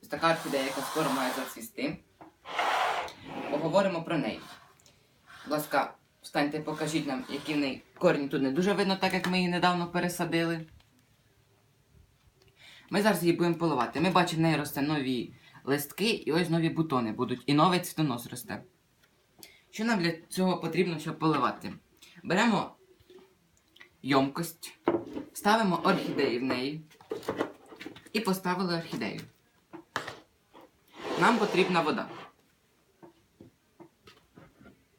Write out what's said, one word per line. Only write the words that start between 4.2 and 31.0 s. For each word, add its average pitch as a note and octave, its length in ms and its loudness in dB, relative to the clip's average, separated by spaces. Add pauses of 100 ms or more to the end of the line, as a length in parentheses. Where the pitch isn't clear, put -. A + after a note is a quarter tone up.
Будь - 80 -6
ласка, D3 420 -2 (280)
встаньте, D3+ 380 -2
покажіть D#3 460 -2
нам, B2+ 240 -4
які D3 240 -6
в - 20 2
неї C#3 260 -2 (160)
корні. C#3+ 300 4
Тут C3+ 140 -2
не C3 80 2
дуже F3+ 220 2
видно, F#3+ 240 2
так F#3+ 180 0
як F#3 140 0
ми F#3 80 2
її F3+ 120 2
недавно F3 380 2
пересадили. E3 800 -2 (2250)
Ми G3+ 120 2
зараз G3 200 4
її E3+ 140 4
будемо E3+ 180 2
поливати. C#3 460 0
Ми F3+ 100 4
бачимо, E3+ 280 2
в E3 40 4
неї D#3+ 140 4
росте C#3+ 260 -4
нові C3 520 -2 (300)
листки, D3 460 0
і D#3 220 -2
ось D#3+ 180 2
нові D#3+ 180 4
бутони C3+ 440 0
будуть, B2 340 -4
і C#3+ 80 2
новий F3 260 6
цвітонос C#3+ 460 -2
росте. - 360 -10 (1080)
Що A3 140 -4
нам A3 180 2
для E3+ 100 2
цього F#3 460 0
потрібно, E3 400 0
щоб - 200 -6
поливати? B2+ 540 2 (500)
Беремо F#3+ 520 2 (1300)
ємкость, C#3 760 0 (540)
ставимо G#3 520 4
орхідею C#3 560 2
в - 20 -4
неї C3 420 -4 (1300)
і A3 80 0
поставили F#3 560 -2
орхідею. D#3+ 440 -6 (2000)